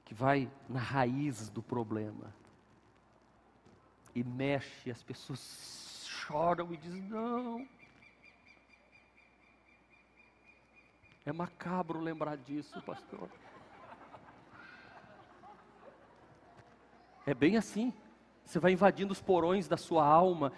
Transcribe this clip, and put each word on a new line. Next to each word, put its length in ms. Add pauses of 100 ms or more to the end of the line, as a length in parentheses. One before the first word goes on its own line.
que 120
vai 360 (160)
na 140
raiz 680
do 120
problema, 720 (1800)
e 100
mexe, 680
as 120
pessoas 1040
choram 680
e 60
dizem, 240
"Não." 680 (3500)
É 60
macabro 680
lembrar 380
disso, 420
pastor. 480 (4000)
É 80
bem 240
assim. 340 (540)
Você 120
vai 140
invadindo 400
os 80
porões 480
da 80
sua 300
alma 520